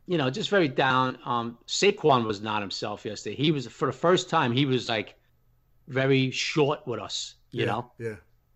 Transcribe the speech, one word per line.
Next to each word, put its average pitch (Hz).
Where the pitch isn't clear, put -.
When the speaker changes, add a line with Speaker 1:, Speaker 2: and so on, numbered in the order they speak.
Speaker 1:
you 175
know, 131
just 170
very 185
down. 131
Um, 117
Saquon 151
was 101
not 107
himself 104
yesterday. 104
He 151
was, 139
for 139
the 127
first 180
time, 147
he 143
was, 127
like, 110
very 135
short -
with 113
us, -
you 117
Speaker 2:
Yeah, 120
Speaker 1:
know? 117
Speaker 2:
yeah. 113